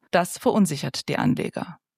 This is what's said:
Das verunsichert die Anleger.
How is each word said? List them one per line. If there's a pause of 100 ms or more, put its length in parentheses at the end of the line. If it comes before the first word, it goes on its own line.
(120)
Das
verunsichert
die
Anleger. (200)